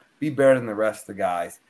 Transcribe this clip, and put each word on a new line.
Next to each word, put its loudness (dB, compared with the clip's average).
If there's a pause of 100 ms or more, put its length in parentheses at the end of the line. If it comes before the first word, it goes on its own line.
(200)
Be -2
better 6
than 0
the -6
rest -2
of -14
the -12
guys. -2 (120)